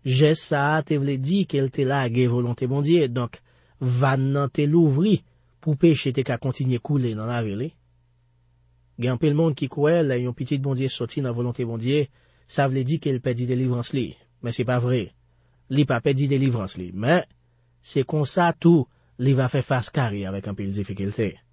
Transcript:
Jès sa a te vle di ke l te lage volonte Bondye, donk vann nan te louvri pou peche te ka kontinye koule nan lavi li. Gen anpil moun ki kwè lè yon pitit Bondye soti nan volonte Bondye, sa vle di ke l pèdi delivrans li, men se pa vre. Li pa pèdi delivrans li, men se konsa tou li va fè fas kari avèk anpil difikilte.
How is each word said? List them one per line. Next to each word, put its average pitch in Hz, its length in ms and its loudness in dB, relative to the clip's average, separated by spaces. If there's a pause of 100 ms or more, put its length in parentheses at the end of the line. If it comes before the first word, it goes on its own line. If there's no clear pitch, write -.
Jès 147 320 4 (140)
sa 147 240 2
a 151 100 -2
te 147 160 0
vle 139 160 0
di 175 320 0
ke 143 80 0
l 135 160 0
te 147 80 -2
lage 127 480 2
volonte 120 400 0
Bondye, 147 400 2
donk 120 300 -6 (420)
vann 135 540 2
nan 139 180 -2
te 147 160 2
louvri 165 460 4 (420)
pou 151 160 -2
peche 139 400 2
te 135 80 0
ka 120 160 -2
kontinye 127 400 -2
koule 127 400 0
nan 110 80 -6
lavi 113 320 -4
li. 147 140 -6 (1300)
Gen 113 140 0
anpil 147 180 2
moun 156 240 2
ki 135 80 -4
kwè 156 400 2
lè 123 160 0
yon 123 160 -6
pitit 135 240 -4
Bondye 135 320 -2
soti 131 320 -6
nan 120 80 -4
volonte 120 320 -4
Bondye, 123 400 -2 (400)
sa 139 240 0
vle 131 160 -2
di 156 160 0
ke 147 100 -2
l 127 100 -2
pèdi 123 260 -2
delivrans 123 460 -2
li, 120 180 -2 (300)
men 117 120 -6
se 117 120 -2
pa 123 160 0
vre. 123 260 0 (640)
Li 139 160 2
pa 123 160 0
pèdi 139 280 2
delivrans 127 480 0
li, 90 160 -10
men 139 320 2 (560)
se 135 240 -2
konsa 160 480 0
tou 170 320 4 (320)
li 135 160 2
va 127 160 2
fè 131 160 0
fas 123 240 -2
kari 104 380 -2
avèk 98 240 -6
anpil 98 220 -6
difikilte. 98 600 -4 (180)